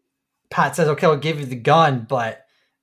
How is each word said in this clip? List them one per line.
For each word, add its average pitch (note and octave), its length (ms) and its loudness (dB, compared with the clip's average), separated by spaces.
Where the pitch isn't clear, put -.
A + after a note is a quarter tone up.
Pat D3 240 0
says, E3 140 0
"Okay, D3+ 180 0
I'll D3+ 100 4
give D3+ 220 -4
you C#3+ 60 -8
the B2+ 100 -8
gun," C3+ 520 2
but A#2 380 -4